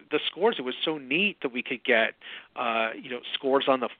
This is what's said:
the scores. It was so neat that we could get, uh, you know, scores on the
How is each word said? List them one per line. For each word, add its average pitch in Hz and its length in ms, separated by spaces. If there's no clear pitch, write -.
the 147 160
scores. 214 320
It - 40
was 123 200
so 160 140
neat 156 440
that 127 120
we 123 100
could 120 200
get, 113 300
uh, 113 340
you 139 80
know, 123 120
scores 135 340
on 131 120
the 117 100